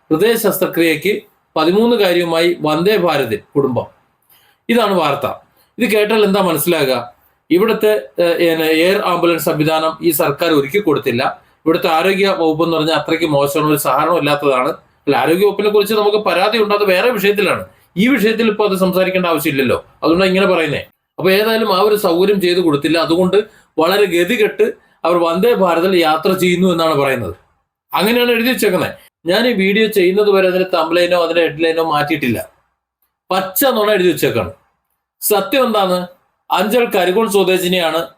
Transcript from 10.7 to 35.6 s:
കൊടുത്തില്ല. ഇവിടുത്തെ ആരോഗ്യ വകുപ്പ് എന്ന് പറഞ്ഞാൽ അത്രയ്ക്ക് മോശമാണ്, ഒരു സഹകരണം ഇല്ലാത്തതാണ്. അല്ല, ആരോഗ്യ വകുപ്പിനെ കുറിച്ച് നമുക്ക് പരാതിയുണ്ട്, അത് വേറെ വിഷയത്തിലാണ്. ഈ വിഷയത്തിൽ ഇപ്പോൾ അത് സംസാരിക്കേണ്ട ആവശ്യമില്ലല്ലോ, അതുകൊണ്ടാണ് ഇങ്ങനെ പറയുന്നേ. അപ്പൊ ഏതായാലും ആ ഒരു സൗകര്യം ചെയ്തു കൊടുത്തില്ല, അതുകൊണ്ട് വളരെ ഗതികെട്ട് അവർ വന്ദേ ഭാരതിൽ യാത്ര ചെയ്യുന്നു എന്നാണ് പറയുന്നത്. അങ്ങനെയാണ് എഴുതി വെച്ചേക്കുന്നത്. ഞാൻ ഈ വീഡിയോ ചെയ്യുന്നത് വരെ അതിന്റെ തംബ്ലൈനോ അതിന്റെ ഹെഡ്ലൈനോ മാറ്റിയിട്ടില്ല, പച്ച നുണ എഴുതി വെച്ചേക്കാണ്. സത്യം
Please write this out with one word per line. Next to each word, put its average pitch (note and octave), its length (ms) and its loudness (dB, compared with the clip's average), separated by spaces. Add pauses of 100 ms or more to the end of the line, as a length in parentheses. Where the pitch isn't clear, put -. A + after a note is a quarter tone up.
കൊടുത്തില്ല. C3+ 720 -4 (160)
ഇവിടുത്തെ E3+ 240 0
ആരോഗ്യ F#3 400 0
വകുപ്പ് E3 340 0
എന്ന് E3 140 0
പറഞ്ഞാൽ D#3 180 0
അത്രയ്ക്ക് D#3+ 300 -2
മോശമാണ്, D3 420 0
ഒരു D3+ 80 2
സഹകരണം D3 420 0
ഇല്ലാത്തതാണ്. C#3+ 520 0
അല്ല, - 480 -4
ആരോഗ്യ E3 280 2
വകുപ്പിനെ G3+ 240 0
കുറിച്ച് G#3 240 2
നമുക്ക് G#3 240 0
പരാതിയുണ്ട്, G#3 580 0
അത് G#3 80 0
വേറെ G3 280 2
വിഷയത്തിലാണ്. G3 540 -2 (320)
ഈ G#3 100 2
വിഷയത്തിൽ A3+ 400 0
ഇപ്പോൾ G#3 220 0
അത് F#3+ 80 -2
സംസാരിക്കേണ്ട F#3 480 0
ആവശ്യമില്ലല്ലോ, D3 600 -2 (180)
അതുകൊണ്ടാണ് F3 260 2
ഇങ്ങനെ F#3+ 160 0
പറയുന്നേ. D#3+ 400 -2 (340)
അപ്പൊ F3 120 2
ഏതായാലും G#3+ 440 0
ആ F#3 40 0
ഒരു G#3 160 2
സൗകര്യം G3 460 0
ചെയ്തു F3 180 0
കൊടുത്തില്ല, D#3 380 0
അതുകൊണ്ട് F3 400 0 (420)
വളരെ F#3+ 260 2
ഗതികെട്ട് G3+ 680 0 (340)
അവർ F3 120 2
വന്ദേ F3 360 2
ഭാരതിൽ F#3 420 0
യാത്ര D#3+ 380 0
ചെയ്യുന്നു F3+ 380 0
എന്നാണ് E3 220 0
പറയുന്നത്. C3 420 -2 (580)
അങ്ങനെയാണ് A#3 380 0
എഴുതി A#3 180 0
വെച്ചേക്കുന്നത്. F3+ 440 0 (320)
ഞാൻ G#3+ 220 0
ഈ B3 60 0
വീഡിയോ G3+ 340 0
ചെയ്യുന്നത് G3+ 440 2
വരെ F#3+ 160 2
അതിന്റെ F#3 300 -2
തംബ്ലൈനോ E3+ 460 0
അതിന്റെ E3 180 0
ഹെഡ്ലൈനോ D#3+ 420 0
മാറ്റിയിട്ടില്ല, D3 680 -2 (800)
പച്ച F#3+ 340 -4
നുണ A3 260 0
എഴുതി F3+ 160 2
വെച്ചേക്കാണ്. A#2+ 440 -2 (720)
സത്യം C#4+ 440 0